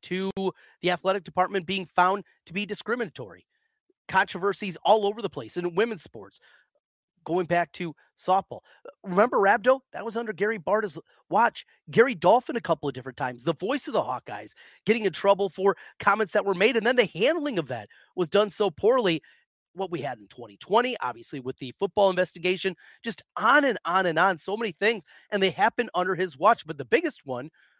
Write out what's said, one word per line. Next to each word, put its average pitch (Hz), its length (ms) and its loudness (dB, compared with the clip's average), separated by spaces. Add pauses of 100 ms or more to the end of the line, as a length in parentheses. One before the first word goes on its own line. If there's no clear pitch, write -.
to 190 280 -4 (500)
the 175 100 0
athletic 190 320 -2
department 180 440 -2
being 190 180 -4
found 185 380 2 (220)
to - 80 -16
be 202 120 -6
discriminatory, 180 800 -8 (640)
controversies 190 760 -2
all 214 220 4
over 208 160 -2
the 180 80 -4
place 117 280 -10
in 175 180 -4
women's 214 280 -2
sports, 101 360 -18 (840)
going 175 220 -2
back 170 240 0
to 170 240 -8 (220)
softball. 180 420 -2 (440)
Remember 214 360 2
Rabdo? 226 400 4 (140)
That 165 120 -10
was 220 100 -8
under 226 160 -6
Gary 202 280 -2
Barta's 185 380 -2 (300)
watch. 214 380 2 (240)
Gary 233 240 6
Dolphin 214 420 4
a 220 60 -4
couple 151 260 -2
of 135 60 -2
different 127 240 -12
times, 123 260 -6
the 156 120 0
voice 247 320 -4
of 262 60 -6
the 175 100 0
Hawkeyes, 113 500 -8 (320)
getting 220 200 2
in 180 60 0
trouble 196 380 2
for 190 260 0 (240)
comments 208 340 0
that 196 120 0
were 196 80 0
made, 208 240 2
and 196 80 0
then 247 100 2
the 233 120 4
handling 285 500 -2
of 156 120 -4
that 113 200 -10 (260)
was 170 140 -2
done 208 200 4
so 202 200 0
poorly. 196 520 2 (520)
What 175 180 -8
we 156 100 -6
had 123 180 -8
in 101 80 -20
twenty 107 280 -18
twenty, 240 460 0
obviously 123 400 -8
with 123 160 -8
the 127 200 -12
football 196 320 2
investigation, 180 640 -2 (280)
just - 200 -8 (120)
on 277 300 4
and 226 180 0
on 185 220 0
and 160 120 0
on, 180 200 4
so 190 180 -8
many 220 160 -4
things, 208 320 -2 (280)
and 196 120 0
they 190 60 4
happened 214 440 0
under 180 220 0
his 160 220 -4
watch. 202 280 4
But 156 120 -10
the 135 80 -10
biggest 320 400 -2
one 131 240 -8 (300)